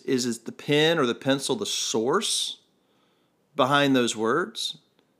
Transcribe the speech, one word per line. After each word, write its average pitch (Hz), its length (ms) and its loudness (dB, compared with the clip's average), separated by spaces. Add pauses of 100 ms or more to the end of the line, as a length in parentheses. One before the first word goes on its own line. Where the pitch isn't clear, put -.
is, 127 220 0
is 117 140 -2
the - 120 -14
pen 156 460 2
or 135 80 2
the 117 80 0
pencil 135 420 -2
the 117 80 -6
source - 920 -2 (1000)
behind 139 380 4
those 120 220 2
words? 127 640 -4 (400)